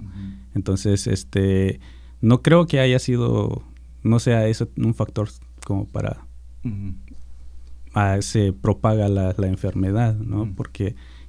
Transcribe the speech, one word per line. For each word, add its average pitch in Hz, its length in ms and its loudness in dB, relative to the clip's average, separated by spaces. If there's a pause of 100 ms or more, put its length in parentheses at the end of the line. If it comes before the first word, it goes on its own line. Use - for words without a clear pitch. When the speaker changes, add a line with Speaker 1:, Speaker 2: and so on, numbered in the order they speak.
(560)
Speaker 1:
Entonces, 101 520 0
este, 95 720 0 (400)
no 117 220 6
creo 165 260 6
que 135 140 2
haya 127 180 4
sido, 120 640 0 (400)
no 113 160 4
sea 113 300 4
eso 113 260 0
un 113 180 2
factor 107 360 -2 (360)
como 101 200 -2
para - 400 -6 (400)
Speaker 2:
Ujú. 101 300 -6 (960)
Speaker 1:
ah, 101 280 2
se 101 300 2
propaga 107 560 2
la, 95 300 2
la 98 100 0
enfermedad, 95 720 0
¿no? 107 260 -4
Speaker 2:
Ujú. 101 120 -6
Speaker 1:
Porque - 400 -6 (340)